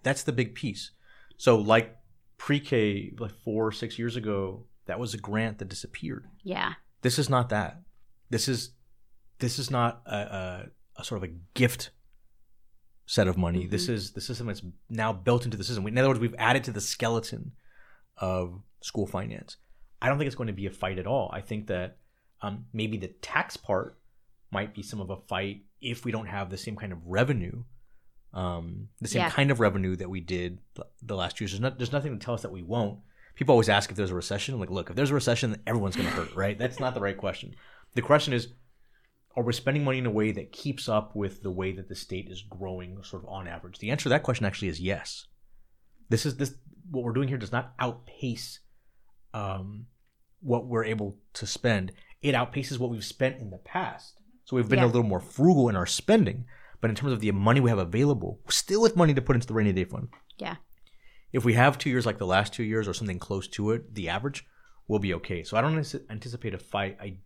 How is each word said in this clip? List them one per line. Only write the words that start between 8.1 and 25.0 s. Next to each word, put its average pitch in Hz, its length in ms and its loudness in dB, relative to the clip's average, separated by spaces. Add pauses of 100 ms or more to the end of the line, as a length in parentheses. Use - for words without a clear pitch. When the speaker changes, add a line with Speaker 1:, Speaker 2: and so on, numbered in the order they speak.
Speaker 1:
This 117 180 0
is, 120 220 -2 (680)
this 120 180 -2
is 127 120 -4
not 120 360 2
a, 104 100 -4
a, 95 500 -6 (340)
a - 40 -10
sort 101 180 -6
of 92 80 -4
a - 20 -12 (220)
gift - 360 2 (1160)
set 98 220 4
of 90 80 2
money. 90 300 0
This 95 180 -2
Speaker 2:
Mm-hmm. 123 80 -2
Speaker 1:
is, 98 200 -6
this - 180 -8
is 117 80 -6
something 117 160 -6
that's 101 120 -12 (240)
now 110 220 0
built 120 320 -2
into 110 120 -4
the 95 60 -6
system. 101 220 -4
We, 107 80 -4
in 123 60 0
other 135 100 6
words, 123 100 2
we've 113 200 -2
added 117 260 2
to 123 80 -6
the 101 80 -6
skeleton - 720 -4 (640)
of 92 460 -4 (180)
school - 260 -4
finance. 92 520 -8 (440)
I 120 60 2
don't 143 100 2
think 147 80 0
it's 135 80 -4
going 120 140 -4
to 104 60 -4
be 98 120 -6
a 95 60 -4
fight 95 260 -4
at 90 80 -4
all. 117 260 0
I 98 100 -8
think 107 240 -8
that, 92 320 -4 (420)
um, 104 320 -8
maybe 110 240 -2
the 92 120 -6
tax - 500 -4
part - 400 -2 (520)
might 101 240 -4
be 101 80 -12
some 104 180 -10